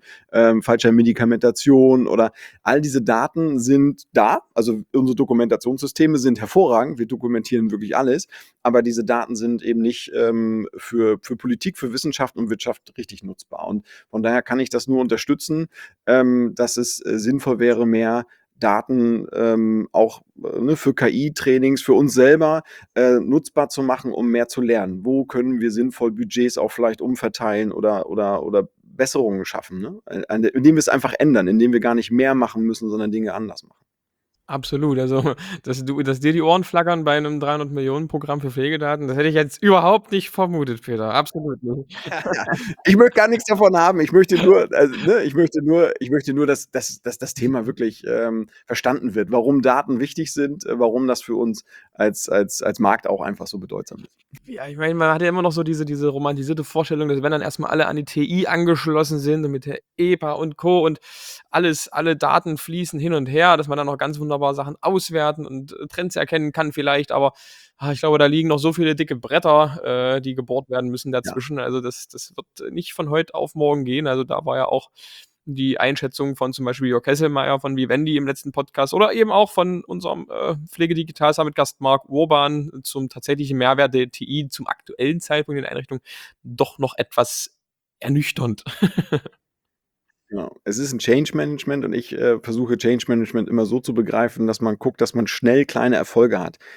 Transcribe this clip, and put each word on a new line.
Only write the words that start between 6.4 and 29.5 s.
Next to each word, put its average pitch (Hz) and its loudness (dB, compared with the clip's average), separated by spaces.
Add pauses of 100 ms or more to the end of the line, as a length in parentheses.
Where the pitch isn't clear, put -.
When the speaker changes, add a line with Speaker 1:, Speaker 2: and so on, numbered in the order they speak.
Speaker 1:
hervorragend. 127 2
Wir 113 -2
dokumentieren 113 -2
wirklich 104 -4
alles. 135 0 (340)
Aber 120 4
diese 113 -2
Daten 120 -2
sind 113 -4
eben 113 0
nicht, 120 -4
ähm, 113 0
für, 110 0
für - -8
Politik, 123 -6
für 120 -6
Wissenschaft 135 -4
und 113 -4
Wirtschaft 110 -6
richtig - -14
nutzbar. - -14
Und 104 -6 (240)
von 110 -4
daher 120 2
kann 123 -2
ich 123 -2
das 120 -2
nur 131 2
unterstützen, 143 -2 (380)
ähm, 123 4
dass 120 -2
es, - -6
äh, 107 -2
sinnvoll 123 -2
wäre, 120 4
mehr 113 0 (320)
Daten, 117 0
ähm, 113 0
auch, 110 2 (240)
äh, - -4
ne, 147 2
für 139 0
K-I-Trainings, 131 2
für 131 4
uns 131 4
selber, 156 6 (320)
äh, 123 4
nutzbar 143 0
zu 139 -6
machen, 131 -2
um 120 -2
mehr 117 0
zu - -8
lernen. 101 0
Wo 131 0
können 127 -2
wir 117 0
sinnvoll 120 -2
Budgets 117 -2
auch 110 -2
vielleicht 117 -2
umverteilen 110 -2
oder, 101 -2
oder, 101 -2
oder 98 0 (140)
Besserungen 117 -2
schaffen, - -10